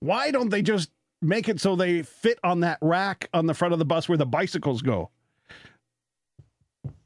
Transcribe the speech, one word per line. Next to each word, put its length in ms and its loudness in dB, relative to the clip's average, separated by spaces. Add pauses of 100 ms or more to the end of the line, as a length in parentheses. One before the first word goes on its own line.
Why 300 0
don't 200 0
they 120 2
just 280 0 (320)
make 260 0
it 120 -2
so 160 2
they 260 2
fit 420 -2
on 160 2
that 220 0
rack 500 0
on 140 2
the 80 0
front 180 0
of 60 0
the 60 0
bus 240 0
where 100 2
the 80 2
bicycles 560 -2
go? 280 -2 (2000)